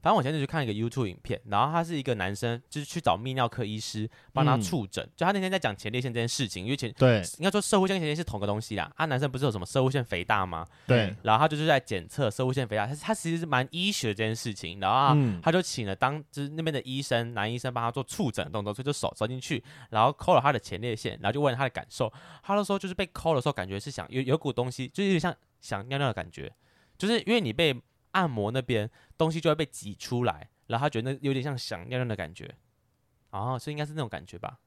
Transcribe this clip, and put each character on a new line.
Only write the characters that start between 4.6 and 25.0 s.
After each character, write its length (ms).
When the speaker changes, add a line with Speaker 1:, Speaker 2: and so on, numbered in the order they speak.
Speaker 1:
诊。 180
Speaker 2:
嗯。 120
Speaker 1:
就 100
他 60
那 80
天 100
在 80
讲 180
前 140
列 100
腺 120
这 80
件 80
事 180
情， 180
因 60
为 60
前-， 220
Speaker 2:
对。 240
Speaker 1:
应 60
该 60
说 100
射 180
护 80
腺 80
跟 60
前 60
列 80
腺 20
是 80
同 140
个 80
东 140
西 160
啦。 200
啊， 100
男 120
生 120
不 60
是 80
有 60
什 80
么 80
射 160
护 80
腺 140
肥 200
大 220
吗？ 200
Speaker 2:
对。 360
Speaker 1:
然 140
后 60
他 60
就 80
是 100
在 140
检 280
测 220
射 140
护 80
腺 140
肥 100
大， 100
他， 80
他 200
其 160
实 80
是 80
蛮 240
医 200
学 180
这 160
件 100
事 200
情。 260
然 100
后 60
啊， 180
Speaker 2:
嗯。 280
Speaker 1:
他 80
就 100
请 260
了 100
当-， 340
就 120
是 80
那 120
边 100
的 100
医 200
生， 320
男 180
医 60
生 140
帮 100
他 80
做 140
触 260
诊 140
的 60
动 140
作， 80
所 100
以 20
就 80
手 240
伸 120
进 120
去， 220
然 140
后 80
抠 220
了 60
他 120
的 60
前 220
列 140
腺， 260
然 100
后 20
就 80
问 160
他 80
的 60
感 180
受。 240
他 120
就 80
说 160
就 100
是 60
被 120
抠 280
的 60
时 80
候 40
感 140
觉 140
是 100
想-， 200
有， 120
有 160
股 140
东 180
西， 180
就 140